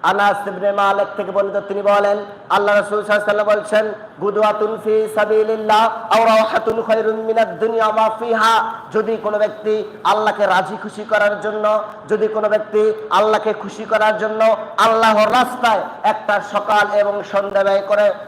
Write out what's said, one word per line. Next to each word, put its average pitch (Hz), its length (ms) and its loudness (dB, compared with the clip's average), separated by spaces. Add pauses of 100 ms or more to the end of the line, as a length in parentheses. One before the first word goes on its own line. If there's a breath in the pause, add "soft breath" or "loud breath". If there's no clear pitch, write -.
আনাস 202 440 0
ইবনে 196 240 -2
মালিক 196 360 0 (100)
থেকে 190 140 -6
বর্ণিত, 196 360 -2
তিনি 202 140 -6
বলেন, 202 360 2 (320)
আল্লাহ 202 260 2
রাসূল 208 280 0
সাল্লাল্লাহু 208 80 -4
আলাইহি 208 280 0
ওয়াসাল্লাম 208 140 0
বলছেন, 214 320 0 (360)
"গুদওয়াতুন 208 640 0
ফি 214 320 0
সাবিলিল্লাহ 214 720 2 (320)
আও 226 80 4
রাওহাতুন 226 560 2
খায়রুম 220 380 0
মিনাদ 220 400 -2
দুনিয়া 220 320 0
মা 220 180 2 (100)
ফিহা।" 226 540 0 (200)
যদি 214 300 -2
কোনো 214 140 -2
ব্যক্তি 214 680 -2
আল্লাহকে 208 420 0
রাজি 190 360 0
খুশি 208 220 -12
করার 208 380 0
জন্য, 214 420 -2 (260)
যদি 214 180 0
কোনো 214 220 -2
ব্যক্তি 214 440 0 (160)
আল্লাহকে 214 440 2
খুশি 208 320 -10
করার 214 320 0
জন্য 214 400 2 (200)
আল্লাহর 220 540 4
রাস্তায় 240 480 2 (240)
একটা 208 380 0 (100)
সকাল 208 480 2
এবং 202 320 0
সন্ধ্যা 196 320 0
ব্যয় 196 180 2
করে 208 300 2 (160)